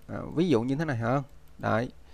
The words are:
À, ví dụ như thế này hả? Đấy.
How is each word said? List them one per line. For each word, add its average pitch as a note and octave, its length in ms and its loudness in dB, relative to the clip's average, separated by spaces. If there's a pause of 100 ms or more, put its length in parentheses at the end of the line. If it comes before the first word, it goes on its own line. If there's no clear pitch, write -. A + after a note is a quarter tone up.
À, - 100 -8 (180)
ví F3 120 4
dụ A#2+ 140 6
như C3+ 140 0
thế D#3+ 100 -2
này C3+ 120 -2
hả? A#2 240 2 (360)
Đấy. A2 340 0 (220)